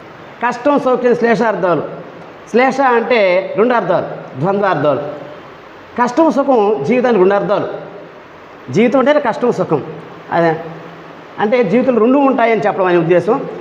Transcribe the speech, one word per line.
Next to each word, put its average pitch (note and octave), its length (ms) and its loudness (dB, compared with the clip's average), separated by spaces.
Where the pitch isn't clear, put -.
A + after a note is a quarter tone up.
కష్టం C#4+ 320 0
సౌఖ్యం B3+ 360 2
శ్లేషార్థాలు. F#3+ 680 0
శ్లేష C4 300 2
అంటే A3 760 2
రెండు A#3+ 160 2
అర్థాలు, E3+ 680 -2
ద్వంద్వార్థాలు. E3+ 600 0
కష్టం C#4 300 2
సుఖం A3+ 520 2
జీవితానికి A#3 360 2
రెండు F#3+ 140 4
అర్థాలు. F#3 340 0
జీవితం A#3+ 280 2
అంటే C#4+ 200 2
కష్టం A#3+ 320 -2
సుఖం, D#3+ 320 -2
అదే E3 240 0
అంటే A3+ 240 2
జీవితంలో A#3+ 360 2
రెండు B3+ 180 4
ఉంటాయని B3 440 2
చెప్పడం G3 240 0
అనే F3 120 2
ఉద్దేశం. F3 440 2